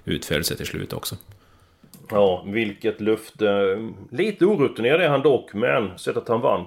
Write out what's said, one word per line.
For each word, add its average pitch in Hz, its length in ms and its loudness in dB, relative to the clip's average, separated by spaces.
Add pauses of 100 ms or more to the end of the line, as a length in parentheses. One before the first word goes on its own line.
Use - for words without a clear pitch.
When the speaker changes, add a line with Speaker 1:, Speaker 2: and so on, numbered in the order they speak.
Speaker 1:
utföll 76 380 -2
sig - 140 -4
till - 80 -8
slut - 280 -8
också. - 220 -8 (960)
Speaker 2:
Ja, 95 380 2
vilket 107 540 -4
löfte. 101 760 0 (340)
Lite 170 340 0
orutinerad 147 560 2
är 160 80 4
han 143 120 2
dock, 131 320 2
men 110 440 0
sättet 120 300 -4
han 117 140 0
vann 101 260 0